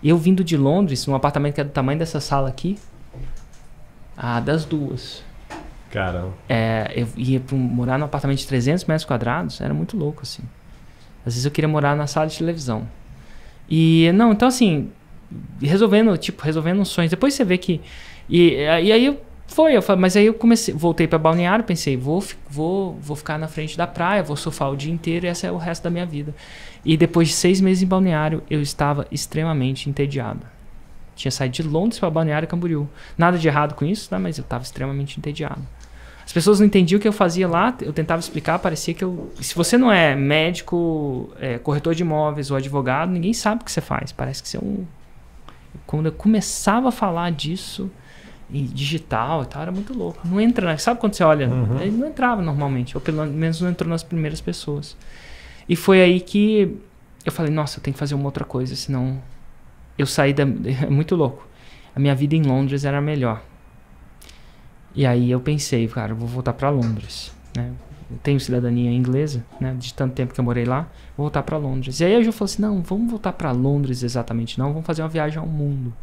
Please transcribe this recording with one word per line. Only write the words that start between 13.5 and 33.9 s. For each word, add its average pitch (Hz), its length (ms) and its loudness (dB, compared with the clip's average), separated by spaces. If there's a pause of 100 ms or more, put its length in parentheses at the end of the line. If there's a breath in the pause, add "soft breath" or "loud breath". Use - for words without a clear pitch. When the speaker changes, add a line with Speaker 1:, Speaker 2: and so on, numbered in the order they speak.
Speaker 1:
E, 165 460 6
não, 226 180 8
então 214 140 4
assim, 208 440 2 (680)
resolvendo, 196 580 4
tipo, - 240 -8
resolvendo 160 380 0
uns 190 80 0
sonhos. 170 220 0
Depois 254 220 2
você 262 120 2
vê 180 120 4
que... 175 240 -2 (480 loud breath)
e, 170 260 6
e 165 380 4
aí 240 140 8
eu, 285 140 0 (280)
foi, 311 280 6
eu 190 60 6
fa-, 196 140 4
mas 185 180 4
aí 208 120 8
eu 220 80 6
comecei, 226 400 4
voltei 165 340 2
pra 165 100 2
Balneário, 175 460 2
pensei, 156 320 -2
vou 143 240 -2
fi-, - 160 -10 (120)
vou, 170 520 -4
vou 143 160 -8
ficar 151 220 -6
na 156 100 -6
frente 156 280 -8
da 170 100 -2
praia, 180 360 0
vou 151 140 -4
surfar - 340 -4
o 139 60 -4
dia 143 160 -4
inteiro 170 340 -2
e - 20 0
esse 175 180 -4
é 180 40 -4
o 175 60 -4
resto 170 260 -6
da 170 80 -4
minha 170 160 -4
vida. 151 280 -8 (500 loud breath)
E 160 120 4
depois 165 320 4
de - 60 -2
seis 185 260 4
meses 190 220 4
em 190 40 4
Balneário, 160 640 2
eu 151 120 0
estava 143 500 -2
extremamente 143 760 -2
entediado. 139 520 -2 (760)
Tinha 131 160 -4
saído 127 220 -2
de 165 80 -4
Londres 165 360 0
pra 185 120 0
Balneário 156 360 0
Camboriú. 165 420 -2 (280 loud breath)
Nada 175 220 4
de 160 100 2
errado 147 260 2
com - 100 -4
isso, 202 280 -4